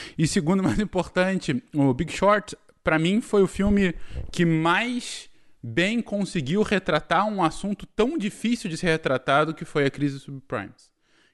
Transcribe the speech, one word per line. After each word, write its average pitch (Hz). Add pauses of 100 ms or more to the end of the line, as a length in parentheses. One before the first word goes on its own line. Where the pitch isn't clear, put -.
(160)
E 160
segundo, 185
<laughs> -
mais 170
importante, 180 (120)
o 139
Big 151
Short, 202 (260)
pra 160
mim, 185
foi 202
o 185
filme 196 (380)
que 175
mais 180 (340)
bem 175
conseguiu 190
retratar 185
um 202
assunto 196
tão 254
difícil 214
de 156
ser 185
retratado, 151
que -
foi 147
a 139
crise 139
dos 139
subprimes. - (440)